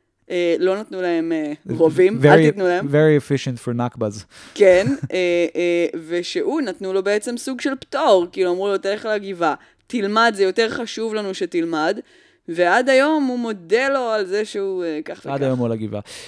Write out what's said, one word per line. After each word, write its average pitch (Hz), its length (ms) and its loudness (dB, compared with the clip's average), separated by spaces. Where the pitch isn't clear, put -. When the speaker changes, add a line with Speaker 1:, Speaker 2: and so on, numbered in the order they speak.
Speaker 1:
אה, 175 280 0
לא 185 220 0
נתנו 190 220 -10
להם, 165 300 -2
אה, 156 200 -4
רובים, 175 520 4
Speaker 2:
Very, 143 40 6
Speaker 1:
אל 143 160 10
תיתנו 170 240 2
להם. 175 220 0
Speaker 2:
very 151 340 4
efficient 143 440 -6
for 127 60 -4
נכבas. 117 520 -6
Speaker 1:
כן, 190 320 6
אה, 175 340 0
אה, 170 300 0
ושהוא, 175 520 -4
נתנו 190 320 -6
לו 190 100 0
בעצם 208 340 -2
סוג 254 240 -8
של 285 100 -2
פטור, 220 520 2
כאילו, 180 200 0
אמרו 190 160 -2
לו, 196 100 -2
"תלך 202 260 -4
לגבעה, 180 400 -2
תלמד, 220 500 2
זה 196 80 0
יותר 220 260 2
חשוב 226 440 -6
לנו 202 200 -6
שתלמד", 170 640 -2
ועד 175 400 2
היום 277 380 4
הוא 247 120 -2
מודה 226 500 -2
לו 277 100 0
על 214 160 0
זה 202 180 -2
שהוא, 196 400 -6
אה, 151 200 -4
כך - 140 -12
וכך. - 80 -18
Speaker 2:
עד 139 160 -4
היום 131 160 0
הוא 120 80 -2
על 113 60 -2
הגבעה. 107 280 -6